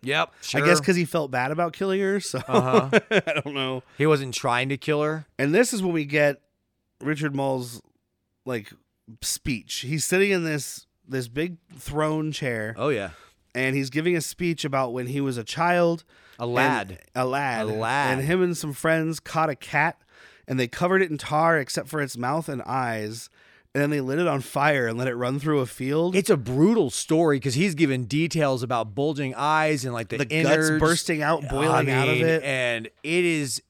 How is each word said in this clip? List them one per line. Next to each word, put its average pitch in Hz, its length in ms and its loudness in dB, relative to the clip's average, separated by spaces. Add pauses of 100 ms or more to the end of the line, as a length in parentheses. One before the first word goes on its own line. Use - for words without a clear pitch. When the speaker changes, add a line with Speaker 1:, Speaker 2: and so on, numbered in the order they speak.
Speaker 1:
Yep, 147 320 -2 (200)
Speaker 2:
I 143 80 2
guess 170 160 6
Speaker 1:
sure. 147 80 -2
Speaker 2:
'cause 185 100 4
he 175 100 2
felt 151 260 -2
bad 127 180 0
about 165 240 -2
killing 190 260 -2
her, 196 200 0
so - 180 -6 (100)
Speaker 1:
Uh-huh. 135 580 4
Speaker 2:
<laughs> - 60 -6
I 165 320 2
don't 143 120 -8
know. 131 260 -4 (160)
Speaker 1:
He 143 80 4
wasn't 139 300 2
trying 127 340 0
to 139 80 -2
kill 147 240 0
her? 151 240 -2 (140)
Speaker 2:
And 143 160 2
this 233 180 4
is 214 80 -2
when 185 120 0
we 160 120 0
get 143 360 2 (600)
Richard 143 340 -2
Moll's, 131 460 -4 (640)
like, 120 260 -6 (500)
speech. - 580 -6
He's 135 260 -4
sitting 196 240 2
in 185 140 0
this, 151 420 -6 (220)
this 131 200 -4
big 160 300 -6 (180)
throne 156 560 -2
chair. 113 460 -4
Speaker 1:
Oh, 131 120 -2
yeah. 98 220 -2 (440)
Speaker 2:
And 131 200 0
he's 135 140 -2
giving 160 260 0
a 160 60 0
speech 170 420 -4
about 135 300 -2
when 127 140 -4
he 139 140 -4
was 135 160 -2
a 117 60 -6
child. 170 600 2 (360)
Speaker 1:
A 117 40 -6
Speaker 2:
and 120 100 -2
Speaker 1:
lad. 120 460 2 (160)
Speaker 2:
A 127 100 0
lad. 127 400 -2
Speaker 1:
A 107 40 -2
lad. 123 500 0
Speaker 2:
And 135 80 -2
him 180 160 2
and 175 120 0
some 151 180 -8
friends 160 460 0
caught 160 300 -2
a 139 60 -4
cat, 156 440 -2 (480)
and 131 120 -2
they 123 80 2
covered 180 340 0
it 180 80 0
in 151 80 -4
tar 160 400 2
except 143 300 -4
for 156 140 -6
its 139 140 -6
mouth 127 320 -4
and 131 160 -6
eyes. 113 640 -4 (460)
And 139 80 2
then 143 80 2
they 147 100 0
lit 135 200 -2
it 175 80 2
on 139 120 0
fire 139 480 2
and 113 100 -2
let 127 120 0
it 120 60 -4
run 123 220 -2
through 147 220 0
a 127 60 2
field. 156 500 -2
Speaker 1:
It's 190 140 0
a 185 80 6
brutal 147 520 4
story 156 520 2
'cause 127 140 -2
he's 175 200 2
given 135 300 2
details 143 580 0
about 117 320 -2
bulging 139 400 -2
eyes 151 480 0
and, 127 100 -4
like, 117 140 -6
the 113 100 -6
Speaker 2:
The 139 80 0
guts 120 80 -6 (160)
Speaker 1:
innards. 156 300 4
Speaker 2:
bursting 160 420 2
out, 151 220 0
Speaker 1:
I 139 60 -10
Speaker 2:
boiling 135 400 2
out 131 180 2
of 131 80 2
Speaker 1:
mean, 127 100 2
Speaker 2:
it. 160 180 2
Speaker 1:
and 123 440 -2 (160)
it 175 220 2
is 156 440 0